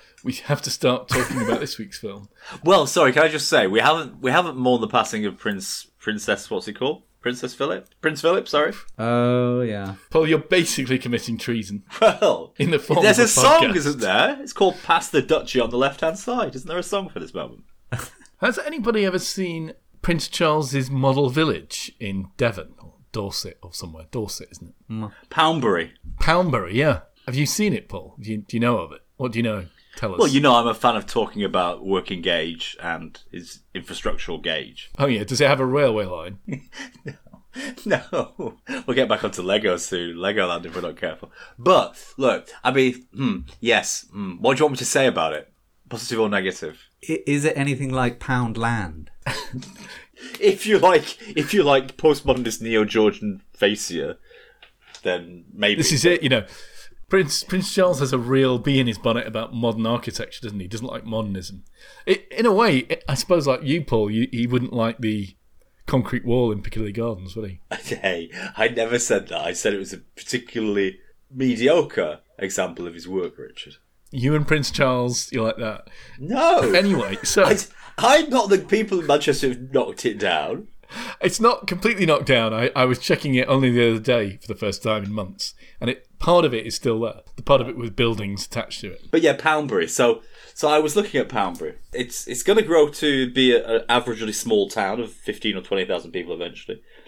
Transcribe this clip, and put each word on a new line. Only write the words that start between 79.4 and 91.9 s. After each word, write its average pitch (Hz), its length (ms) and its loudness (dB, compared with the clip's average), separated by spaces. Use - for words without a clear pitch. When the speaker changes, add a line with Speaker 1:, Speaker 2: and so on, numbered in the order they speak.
Speaker 2:
who've 127 240 -4
knocked - 320 0
it 104 140 0
down. 90 480 -2
Speaker 1:
It's 185 200 0
not 233 260 4
completely 190 400 0
knocked 139 200 4
down. 113 280 4
I, 120 220 2
I 131 80 4
was 127 140 2
checking 147 360 0
it 127 140 2
only 135 220 4
the 120 200 4
other 113 100 0
day 110 400 0
for - 80 -20
the 107 60 -8
first 101 280 -4
time 107 220 -2
in 101 80 -6
months, 101 420 -8
and - 100 -2
it, - 180 -10
part 170 260 4
of 135 100 0
it 110 120 -6
is 110 80 -8
still 113 260 0
there. 113 200 -6
The - 60 -10
part 139 180 4
of 120 80 -4
it 127 80 -10
with 117 200 -8
buildings 104 500 -2
attached - 360 -10
to 101 100 -12
it. - 180 -16
Speaker 2:
But 165 120 2
yeah, 151 140 4
Poundbury. 143 520 0
So, 120 340 2
so 151 140 0
I 151 100 4
was 151 180 0
looking 202 240 0
at 113 80 -4
Poundbury. 90 480 -4